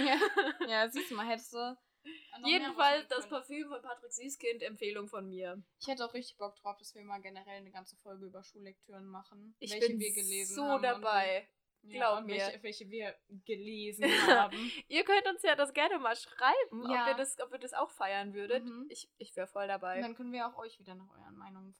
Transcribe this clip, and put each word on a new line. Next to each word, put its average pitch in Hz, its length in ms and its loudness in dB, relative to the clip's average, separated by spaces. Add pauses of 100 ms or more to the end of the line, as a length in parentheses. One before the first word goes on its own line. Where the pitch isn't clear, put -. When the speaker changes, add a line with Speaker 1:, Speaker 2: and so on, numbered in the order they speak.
Speaker 1:
Ja. 277 140 6
Speaker 2:
<laughs> 349 480 2
Speaker 1:
Ja, 226 220 4
siehst 330 220 -4
du 240 40 -4
mal, 214 120 -4
hättest 233 260 -4
du 233 40 -8
noch 247 200 -6 (640)
mehr 269 80 0
Speaker 2:
Jedenfalls 320 280 2 (260)
Speaker 1:
rausholen - 60 -16
Speaker 2:
das - 100 0
Speaker 1:
können. 302 100 -6
Speaker 2:
Parfüm 285 400 -6
von 254 120 -10
Patrick 247 300 -12
Süßkind, 240 520 -6
Empfehlung 208 440 -6
von 196 220 -8
mir. 185 320 -8 (180)
Speaker 1:
Ich - 80 -10
hätte 254 180 -4
auch 233 100 -10
richtig 247 220 -10
Bock 202 180 -8
drauf, 202 220 -8
dass - 180 -20
wir 208 80 -18
mal 202 180 -10
generell 190 360 -14
eine 196 140 -18
ganze 190 260 -18
Folge 196 280 -16
über 190 180 -18
Schullektüren 196 600 -20
machen. 202 540 -18
Speaker 2:
Ich 208 120 -10
Speaker 1:
Welche 226 180 2
Speaker 2:
bin 226 100 -2
Speaker 1:
wir 208 140 -2
gelesen 196 420 -4
Speaker 2:
so 285 80 -2
Speaker 1:
haben 285 140 4
und 269 60 0
Speaker 2:
dabei. 208 640 2 (360)
Speaker 1:
ja, 208 80 -20
Speaker 2:
Glaub 226 280 4
Speaker 1:
und 220 60 -6
Speaker 2:
mir. 208 80 -4 (140)
Speaker 1:
welche, 208 160 -6
welche 208 260 -10
wir 214 260 -6 (300)
gelesen 208 580 -4
Speaker 2:
<laughs> - 240 6 (100)
Speaker 1:
haben. 220 340 2 (160)
Speaker 2:
Ihr 320 160 2
könnt 392 240 6
uns 370 160 -2
ja 311 120 6
das 285 180 2
gerne 330 260 2
mal 233 160 0
schreiben, 240 720 2
Speaker 1:
Ja. 254 140 4
Speaker 2:
ob 233 60 4
ihr 226 60 4
das, 269 240 -2
ob 254 140 -6
ihr 254 60 -10
das 247 140 -10
auch - 180 -2
feiern 196 420 -2
würdet. 214 320 -2
Speaker 1:
Mhm. 240 240 -10
Speaker 2:
Ich, - 280 -14
ich - 180 -16
wär 185 120 -4
voll 202 200 -4
dabei. 185 300 -4
Speaker 1:
Und 190 40 -2
dann 233 140 -6
können 247 180 -10
wir 240 140 -2
auch 247 100 -10
euch 226 220 -14
wieder 190 160 -18
nach 190 140 -20
euren 202 280 -20
Meinungen 196 420 -18